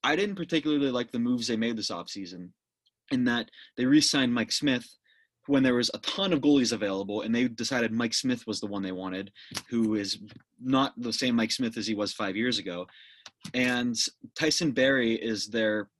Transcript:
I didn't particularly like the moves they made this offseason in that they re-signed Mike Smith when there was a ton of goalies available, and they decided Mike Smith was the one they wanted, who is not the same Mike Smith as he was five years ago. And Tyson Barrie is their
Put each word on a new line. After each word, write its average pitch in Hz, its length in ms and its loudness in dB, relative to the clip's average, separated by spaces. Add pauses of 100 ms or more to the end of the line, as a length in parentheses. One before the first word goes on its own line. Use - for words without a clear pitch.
I 147 120 2
didn't 202 200 0
particularly 151 560 0
like 123 200 -2
the 120 80 -2
moves 120 280 0
they 120 80 0
made 113 220 0
this 107 140 -4
offseason 90 580 -10 (640)
in 127 140 2
that 120 240 0 (280)
they 123 80 0
re-signed 139 480 6
Mike 117 180 0
Smith 127 460 -2 (500)
when 139 140 4
there 127 140 4
was 120 180 2
a - 60 -8
ton 196 320 -2
of 156 80 2
goalies 135 340 6
available, 101 480 -2
and 113 140 0
they 123 120 4
decided 117 440 -2
Mike 113 220 0
Smith 127 340 -2
was 107 120 -4
the 110 80 -6
one 101 140 -4
they 92 120 -4
wanted, 92 380 -6 (380)
who 110 260 0
is 101 240 -4 (420)
not 131 360 0
the 117 140 -6
same 123 240 0
Mike 113 160 2
Smith 117 260 -4
as 104 80 -4
he 110 80 -2
was 101 200 -2
five 98 220 -6
years 113 240 -2
ago. 90 280 -8 (680)
And 123 420 0 (400)
Tyson 156 360 0
Barrie 127 440 2
is 107 320 -4
their 107 420 -2 (100)